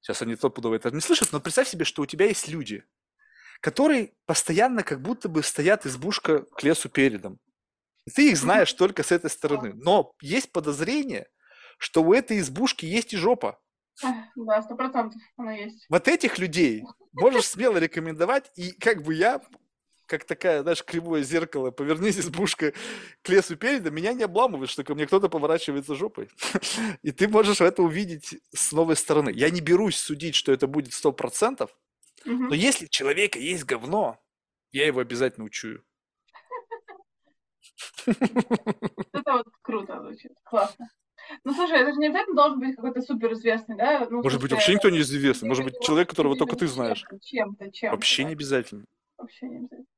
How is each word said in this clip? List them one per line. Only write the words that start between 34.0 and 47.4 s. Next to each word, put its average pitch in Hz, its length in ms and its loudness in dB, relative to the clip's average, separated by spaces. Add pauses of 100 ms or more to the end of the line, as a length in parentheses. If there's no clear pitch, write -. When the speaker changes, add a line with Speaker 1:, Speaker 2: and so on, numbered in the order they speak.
Speaker 1:
я 139 160 0
его 127 140 0
обязательно 120 460 -2
учую. - 360 -12 (2250)
<laughs> 226 1080 -2
Speaker 2:
Это 277 200 -2
вот 233 140 0 (140)
круто 214 400 -8
звучит, - 320 -18 (100)
классно. 226 460 -2 (560)
Ну, 277 80 -2
слушай, 330 260 2
это 277 140 4
же 285 60 -4
не 302 80 2
обязательно 370 280 -2
должен 285 240 4
быть 262 160 -4
какой-то 247 260 -6
суперизвестный, 226 760 -2
да? 254 320 2
Ну, 240 140 -4
в - 20 0
Speaker 1:
Может 135 160 2
быть, 135 100 -2
Speaker 2:
смысле, - 0 -
Speaker 1:
вообще 208 220 4
никто 202 160 6
не 170 120 2
известный, 139 460 2
Speaker 2:
люди, - 0 -
Speaker 1:
может 131 160 0
быть, 131 160 -6
Speaker 2:
которые - 0 -
Speaker 1:
человек, 165 300 4
которого 143 260 2
Speaker 2:
именно - 0 -
Speaker 1:
только 233 220 0
ты 170 100 0
знаешь. 120 380 -2
Speaker 2:
чем-то, 196 160 -18
чем-то, 214 500 -6